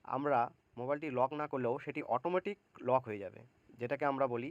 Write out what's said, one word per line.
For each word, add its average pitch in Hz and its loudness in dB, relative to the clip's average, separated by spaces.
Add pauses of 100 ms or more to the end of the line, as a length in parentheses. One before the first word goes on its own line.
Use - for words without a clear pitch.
আমরা 139 2 (420)
মোবাইলটি 147 -2 (100)
লক 131 4 (100)
না 151 -2
করলেও 123 2 (100)
সেটি 151 -6 (160)
অটোমেটিক 180 0 (300)
লক 127 6
হয়ে 104 -4
যাবে, - -12 (400)
যেটাকে 139 -2
আমরা 135 2
বলি 120 -2